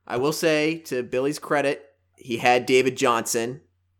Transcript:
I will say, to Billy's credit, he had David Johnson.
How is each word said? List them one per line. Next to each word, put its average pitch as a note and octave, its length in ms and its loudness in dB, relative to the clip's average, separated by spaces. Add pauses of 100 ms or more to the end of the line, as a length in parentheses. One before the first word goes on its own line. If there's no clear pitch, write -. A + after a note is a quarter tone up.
I A2 100 -6
will C#3 160 0
say, D#3 540 0
to B2+ 160 -4
Billy's C3+ 360 -2
credit, D3 560 -2 (220)
he A#2 220 -6
had B2 280 2
David B2+ 300 4
Johnson. A#2+ 640 -2 (400)